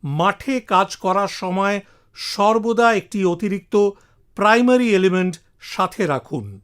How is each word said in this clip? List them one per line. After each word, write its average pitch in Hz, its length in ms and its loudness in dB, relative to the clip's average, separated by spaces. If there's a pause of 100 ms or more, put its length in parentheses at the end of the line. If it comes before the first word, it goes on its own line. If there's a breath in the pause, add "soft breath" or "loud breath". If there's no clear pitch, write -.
মাঠে 180 520 -2 (120)
কাজ 190 280 2
করার 196 380 -2
সময় 196 440 -4 (400 soft breath)
সর্বদা 226 760 0
একটি 202 320 -4
অতিরিক্ত 190 500 -2 (640 soft breath)
প্রাইমারি 247 560 4
এলিমেন্ট 185 400 2 (320)
সাথে 190 420 -4
রাখুন। 131 380 -4 (180)